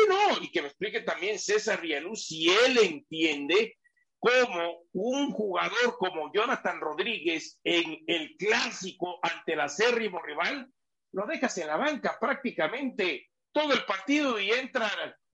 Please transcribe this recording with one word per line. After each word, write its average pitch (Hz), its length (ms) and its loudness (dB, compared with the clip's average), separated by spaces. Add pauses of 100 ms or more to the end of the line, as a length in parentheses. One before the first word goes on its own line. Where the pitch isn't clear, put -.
no, 381 320 4
y 165 100 -10
que 170 100 -2
me 143 60 -4
explique 208 340 -6
también 185 380 -4
César 202 400 0
Villaluz, 165 480 -6
si 160 220 0
él 240 280 6
entiende 160 1000 2 (420)
cómo 196 600 2 (100)
un 254 400 0
jugador 202 680 0
como 160 360 -4
Jonathan 202 480 0
Rodríguez 165 840 -4
en 165 420 0
el 160 320 -2
clásico 190 840 -2
ante 165 300 -2
el 156 80 -2
acérrimo 202 600 0
rival, 180 480 -4 (440)
lo 190 120 -4
dejas 262 320 -4
en 160 100 -4
la 151 100 -2
banca 240 420 -2
prácticamente 226 1120 -2 (240)
todo 294 200 2
el 226 120 0
partido 262 560 0
y 196 100 0
entra 233 400 -2 (420)